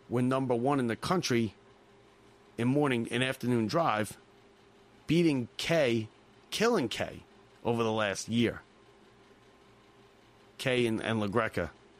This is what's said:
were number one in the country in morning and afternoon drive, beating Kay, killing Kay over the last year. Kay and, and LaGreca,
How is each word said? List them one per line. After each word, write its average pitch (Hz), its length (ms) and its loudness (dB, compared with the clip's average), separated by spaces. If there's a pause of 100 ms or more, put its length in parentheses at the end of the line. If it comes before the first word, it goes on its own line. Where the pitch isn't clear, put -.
were 120 140 0
number 127 320 0
one 131 240 0
in 123 80 0
the 110 100 0
country 120 580 0 (1040)
in 120 120 0
morning 131 420 0
and 120 120 0
afternoon 123 440 0
drive, 110 500 0 (920)
beating 151 500 2
Kay, 120 520 0 (420)
killing 202 380 0
Kay - 360 -8 (400)
over 117 180 0
the 110 100 0
last 107 360 -2
year. 110 340 0 (1900)
Kay 123 300 0
and, 110 160 -2
and 110 180 0
LaGreca, 104 500 -2 (300)